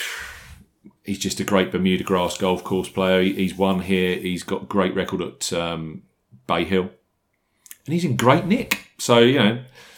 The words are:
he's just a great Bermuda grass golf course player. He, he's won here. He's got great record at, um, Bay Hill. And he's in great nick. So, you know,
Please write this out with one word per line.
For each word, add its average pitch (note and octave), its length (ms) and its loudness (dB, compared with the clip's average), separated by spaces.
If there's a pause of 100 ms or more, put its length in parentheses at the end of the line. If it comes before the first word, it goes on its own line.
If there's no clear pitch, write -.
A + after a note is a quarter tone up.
(1040)
he's G2 140 -4
just - 220 -4
a G2 40 -2
great F#2+ 280 0
Bermuda F#2 320 0
grass F2+ 340 -2
golf F2+ 260 -2
course F#2 240 -4
player. F#2 340 2
He, F#2+ 120 2
he's F#2+ 200 -2
won F#2+ 260 0
here. F#2 360 0
He's F2+ 260 -6
got - 260 -8
great F#2 260 0
record F#2 280 -4
at, - 300 -8
um, E2 500 -6 (440)
Bay E2+ 180 0
Hill. F#2 260 0 (960)
And C3+ 80 -4
he's F3 100 0
in C#3 120 0
great C3 300 6
nick. - 420 -2 (100)
So, - 220 6
you B2+ 180 6
know, A#2 260 2 (340)